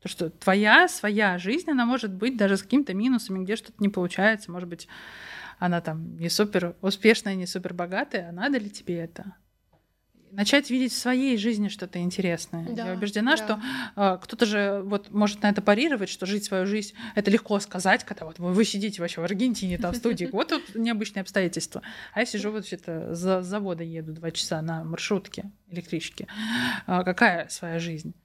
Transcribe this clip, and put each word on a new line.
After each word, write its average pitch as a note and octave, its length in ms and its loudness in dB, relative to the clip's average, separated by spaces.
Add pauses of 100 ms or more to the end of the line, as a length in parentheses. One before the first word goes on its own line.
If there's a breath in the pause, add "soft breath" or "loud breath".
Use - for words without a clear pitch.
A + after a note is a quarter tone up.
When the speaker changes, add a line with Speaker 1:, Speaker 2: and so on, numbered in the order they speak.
Speaker 1:
То, F#3 80 -6
что E3 200 -4
твоя, G#3+ 580 6
своя G#3 500 0
жизнь, A3+ 320 -2
она B3+ 160 2
может A#3+ 260 0
быть G#3+ 240 -2
даже G3 220 4
с F#3+ 60 -4
какими-то C4 300 2
минусами, G3+ 500 0
где G3 120 -2
что-то - 240 -12
не G3+ 100 4
получается, G3 600 0
может F3+ 160 -8
быть, E3+ 200 -14 (720 loud breath)
она F3 220 2
там E3 360 -6
не E3 120 -2
супер F3+ 520 2
успешная, G3+ 540 4
не F#3 100 -4
супер F3+ 280 -6
богатая, F3+ 560 -4
а - 20 -10
надо A#3 260 0
ли G#3 120 -4
тебе - 280 -6
это? E3 380 -10 (960)
Начать G#3 380 2
видеть B3+ 240 2
в - 40 -4
своей B3+ 400 2
жизни G#3 300 2
что-то F#3 320 -6
интересное. F3 680 -2
Speaker 2:
Да, A3+ 180 -4
Speaker 1:
Я F#3 60 -4
убеждена, G#3 420 2
Speaker 2:
да. - 20 2
Speaker 1:
что, G#3+ 240 -2 (360 loud breath)
а, G3 200 4
кто-то A#3 280 2
же G3+ 400 2
вот G3+ 260 -2
может G#3 300 2
на G#3 80 6
это G3+ 120 2
парировать, G#3+ 460 4
что - 180 -6
жить G3+ 200 0
свою F#3 200 0
жизнь, G#3 280 -2 (220 loud breath)
это G#3 140 4
легко G#3 300 4
сказать, F#3+ 460 2
когда G3 200 -10
вот D#3+ 140 -14
вы, F3 140 0
вы G#3 100 6
сидите G3 380 -2
вообще E3+ 180 -4
в E3 60 -2
Аргентине, F#3+ 520 0
там, F3 140 -2
в B3 60 -2
студии, A3+ 280 0
Speaker 2:
<laughs> C4 60 -4
Speaker 1:
вот G3+ 160 0
тут E4 260 -4
необычные A3 480 -2
обстоятельства. F3+ 600 -2 (320 loud breath)
А G#3 80 0
я A#3+ 40 2
сижу G#3 260 -4
вот G#3+ 140 -6
где-то E3+ 480 -8
за F#3 280 0
завода F#3 420 -4
еду E3 300 -8
два E3 180 -8
часа D#3+ 300 -4
на D#3+ 240 -4
маршрутке, G3 680 -4 (180)
электричке. - 580 -8 (600 loud breath)
А, F3+ 160 2
какая F3+ 460 2
своя E3+ 300 -6
жизнь? E3 340 -8 (120)